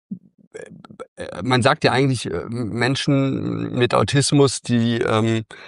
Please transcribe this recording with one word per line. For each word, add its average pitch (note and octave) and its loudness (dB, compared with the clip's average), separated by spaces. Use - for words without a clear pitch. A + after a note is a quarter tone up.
äh, - -12
man B2 0
sagt C3+ 2
ja A#2+ 4
eigentlich, C3 0
äh, F2 -6
Menschen A#2+ -2
mit B2 0
Autismus, C3+ 2
die, A#2 0
ähm, A2+ 0